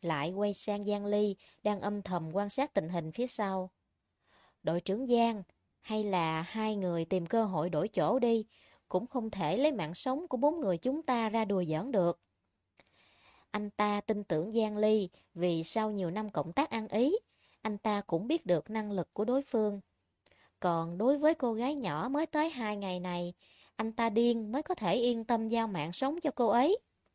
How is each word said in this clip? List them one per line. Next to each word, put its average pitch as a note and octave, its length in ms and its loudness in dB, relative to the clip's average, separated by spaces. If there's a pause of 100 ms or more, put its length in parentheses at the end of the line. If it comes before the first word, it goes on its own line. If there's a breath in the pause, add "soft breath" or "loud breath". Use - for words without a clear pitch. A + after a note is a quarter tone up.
lại D#3+ 300 -2
quay G3+ 220 -2
sang G#3 300 -4
Giang G#3 220 -2
Ly, G#3 300 2 (280 soft breath)
đang G#3 180 0
âm G#3 200 -2
thầm E3+ 320 -2
quan G3+ 160 0
sát C4+ 240 -2
tình D#3+ 160 0
hình E3 220 -2
phía B3 160 -2
sau. F#3+ 420 -2 (920 soft breath)
"Đội E3+ 180 0
trưởng A3+ 260 -2
Giang, A#3 360 4 (380)
hay G#3+ 220 -2
là E3 380 0
hai G#3+ 340 -2
người F3 300 0
tìm F3 200 0
cơ A3+ 200 2
hội F3+ 240 0
đổi G3 180 0
chỗ - 320 2
đi, A3+ 260 2 (440 soft breath)
cũng G3 180 0
không A3+ 220 -4
thể F3+ 280 0
lấy D4 140 4
mạng F3 220 -4
sống C#4 340 -4
của B3+ 100 -4
bốn D4 220 2
người F#3+ 180 2
chúng C4+ 240 -2
ta A#3 280 0
ra A3 160 0
đùa G3 180 0
giỡn E3 280 -2
được." F3 280 2 (1300 soft breath)
Anh G#3 180 -4
ta G#3 320 0
tin G#3 220 -2
tưởng F3 280 0
Giang G#3+ 260 2
Ly G#3+ 320 4 (240 soft breath)
vì E3+ 300 0
sau G#3+ 280 -2
nhiều F#3+ 200 -2
năm G#3+ 180 -4
cộng D#3+ 240 -2
tác D#4 160 0
ăn A3 180 -4
ý, C4+ 280 2 (460 soft breath)
anh G#3 160 -4
ta G#3 240 0
cũng F#3+ 260 -2
biết D#4+ 180 0
được E3+ 240 0
năng G#3+ 220 -4
lực F#3+ 220 -4
của G3 120 -2
đối B3+ 160 2
phương. G#3 400 0 (760 soft breath)
Còn E3+ 380 0
đối B3+ 200 4
với D4+ 180 4
cô A#3+ 180 -2
gái B3 220 -2
nhỏ F#3+ 360 -2
mới D4 140 0
tới D#4 240 0
hai A3 280 -4
ngày F#3+ 220 -4
này, F3 340 -4 (420 soft breath)
anh A3 160 -2
ta A3+ 180 0
điên A3+ 420 2
mới C#4 120 -2
có F#4 120 -2
thể F#3+ 200 0
yên A#3 300 0
tâm A3+ 220 0
giao A3+ 200 0
mạng E3+ 260 -4
sống C#4+ 280 -2
cho C#4+ 140 0
cô A#3+ 120 2
ấy. C4 320 4 (360)